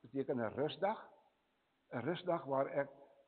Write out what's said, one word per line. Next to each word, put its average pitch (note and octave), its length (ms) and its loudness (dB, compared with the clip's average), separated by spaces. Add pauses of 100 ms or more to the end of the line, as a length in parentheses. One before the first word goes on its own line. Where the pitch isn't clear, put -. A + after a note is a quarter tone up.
beteken C3+ 400 0
'n G#2 140 0
rustdag, D3+ 560 0 (800)
'n B2 80 -2
rustdag E3+ 440 0
waar C3+ 220 2
ek C#3+ 220 0 (400)